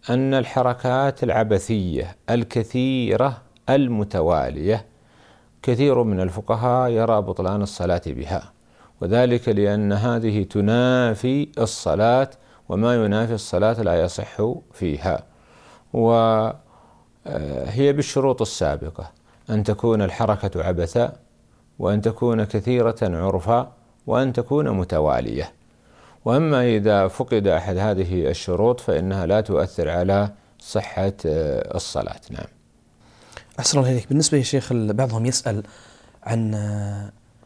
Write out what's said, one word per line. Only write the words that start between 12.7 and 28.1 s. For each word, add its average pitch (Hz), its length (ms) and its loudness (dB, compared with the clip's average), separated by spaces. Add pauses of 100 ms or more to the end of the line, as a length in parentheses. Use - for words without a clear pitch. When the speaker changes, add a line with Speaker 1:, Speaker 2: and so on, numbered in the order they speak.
Speaker 1:
ينافي 113 400 0
الصلاة 107 480 0
لا 87 200 2
يصح - 400 -4 (300)
فيها. 82 500 -4 (720)
و، 117 200 4 (1120)
آه، 71 440 -6
هي 139 220 2
بالشروط 135 480 0
السابقة 80 680 -4 (400)
أن 107 140 0
تكون 110 380 2
الحركة 98 600 -2
عبثا، 87 500 0 (680)
وأن 101 220 0
تكون 113 440 0
كثيرة 113 580 0
عرفا، 95 720 0 (340)
وأن 127 260 0
تكون 139 380 -2
متوالية. 73 840 -2 (720)
وأما 127 520 2
إذا 101 320 4
فقد 104 380 0
أحد 87 300 2
هذه 92 540 0